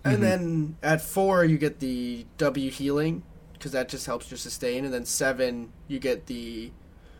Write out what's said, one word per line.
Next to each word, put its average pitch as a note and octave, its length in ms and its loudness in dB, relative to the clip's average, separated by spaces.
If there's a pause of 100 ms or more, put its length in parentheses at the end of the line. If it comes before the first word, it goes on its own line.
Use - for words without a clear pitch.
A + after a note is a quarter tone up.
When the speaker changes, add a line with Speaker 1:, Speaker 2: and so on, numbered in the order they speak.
Speaker 1:
And C#3 120 4
Speaker 2:
Mm-hmm. G3+ 80 2
Speaker 1:
then E3 580 2
at D#3 200 2
four, F#3+ 420 4
you D#3+ 140 6
get D3 220 0
the B2 460 -4 (120)
W C#3 340 2
healing, D3+ 520 0 (360)
'cause D#3+ 140 -8
that B2+ 160 0
just C3 160 -8
helps A#2+ 260 -6
your B2+ 60 -12
sustain, B2+ 480 -4
and C3 80 -4
then A#2+ 120 -4
seven, B2 680 0 (140)
you C3+ 120 -4
get B2+ 280 -2
the, A#2 440 -10 (480)